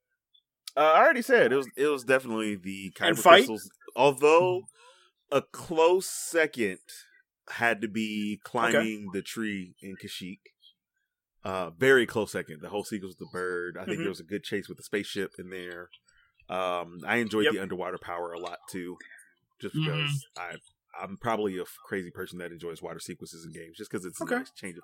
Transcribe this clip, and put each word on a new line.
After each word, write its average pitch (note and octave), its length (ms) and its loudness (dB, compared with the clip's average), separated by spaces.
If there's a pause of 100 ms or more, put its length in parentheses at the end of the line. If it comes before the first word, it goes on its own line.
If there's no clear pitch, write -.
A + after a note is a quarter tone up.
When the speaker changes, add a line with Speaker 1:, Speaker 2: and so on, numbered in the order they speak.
(760)
Speaker 1:
Uh, - 40 0
I D#3 240 8
already C4+ 180 6
said G3+ 300 6
it B2+ 60 2
was, C3+ 180 -2
it C#3+ 120 2
was C#3 160 0
definitely A2+ 520 0
the F#2+ 360 -10 (100)
Speaker 2:
And G2+ 160 2
Speaker 1:
Kyber C3 40 -4
Speaker 2:
fight? F3 180 12
Speaker 1:
crystals. A2 300 -2 (260)
Although D3+ 680 6 (680)
Speaker 3:
Mm-hmm. C#3 60 4
Speaker 1:
a B2+ 40 4
close E3 680 4
second B2+ 720 0 (680)
had A#2 320 0
to A2+ 60 -4
be G#2+ 580 -4
Speaker 2:
Okay. A#2 260 0
Speaker 1:
climbing A2 420 0
the F#2+ 80 -4
tree G2 600 -6
in G2 200 -14
Kashyyyk. G2 380 -12 (1040)
Uh, F#2+ 280 -6
very B2 340 6
close G#2 260 -4
second. E2 300 -8
The F2 80 -12
whole G2+ 140 -4
sequence F#2+ 360 -8
with F2 100 -14
the F#2 80 -8
bird. F2 400 -6
I F#2 80 -10
think - 100 -4
Speaker 2:
Mm-hmm. E3 80 -6
Speaker 1:
there G2 60 -2
was F2 100 -10
a E2+ 60 -16
good F#2+ 180 -8
chase G2+ 260 -6
with F2+ 80 -12
the - 60 -20
spaceship G2+ 560 -6
in F2+ 100 -14
there. F2+ 400 -14 (600)
Um, F2+ 560 -4
I G#2+ 120 0
enjoyed A2 280 2
Speaker 2:
Yep. D3+ 80 4
Speaker 1:
the G2 80 -4
underwater F2+ 400 -6
power F2 320 -8
a F2 60 -10
lot F2 200 -10 (100)
too, F2+ 280 -8 (640)
just G2+ 140 -8
Speaker 3:
Mm-hmm. D#3 100 -2
Speaker 1:
because D3 400 -4 (120)
I, F2 180 -10 (460)
I'm F#2+ 160 -10
probably G#2+ 400 -2
a F2 40 -6
f-, - 240 -12
crazy F#2 260 -6
person F2+ 280 -12
that E2+ 120 -10
enjoys E2 300 -12
water E2+ 180 -10
sequences E2 460 -14
in D#2+ 60 -14
games, E2 260 -18
just G#2+ 140 -14
'cause F#2 140 -8
it's F2 160 -12
Speaker 2:
Okay. C#4+ 140 -4
Speaker 1:
a A#3+ 40 -2
nice C4 160 -14
change F2+ 220 -14
of - 60 -20